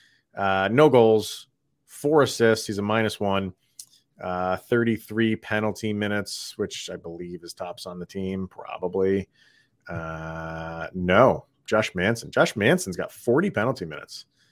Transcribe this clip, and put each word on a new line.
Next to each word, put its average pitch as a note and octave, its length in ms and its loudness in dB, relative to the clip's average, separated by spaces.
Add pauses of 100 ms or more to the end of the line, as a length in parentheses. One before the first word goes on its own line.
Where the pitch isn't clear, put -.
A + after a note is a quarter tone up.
(360)
uh, G2 360 2
no D3+ 160 8
goals, A2+ 580 4 (380)
four D3 380 2
assists. A2+ 440 2
He's G2+ 120 -6
a G2+ 40 -2
minus G#2+ 380 0
one, G2 320 -2 (680)
uh, F#2 340 -2
thirty-three A2+ 800 0
penalty G#2+ 560 -4
minutes, G#2 640 -4
which - 340 -6
I F2 60 -10
believe E2+ 480 -12
is E2+ 80 -14
tops F2+ 340 -12
on F2+ 120 -12
the F2 80 -10
team, F#2+ 420 -6
probably. F#2+ 800 -2 (580)
Uh, D#2+ 1080 -8
no, F#2 500 4 (220)
Josh A2 280 0
Manson. F#2+ 360 0
Josh - 260 2
Manson's G#2+ 400 2
got E2+ 160 -8
forty D#3 380 0
penalty A#2 340 -2
minutes. - 400 -14 (280)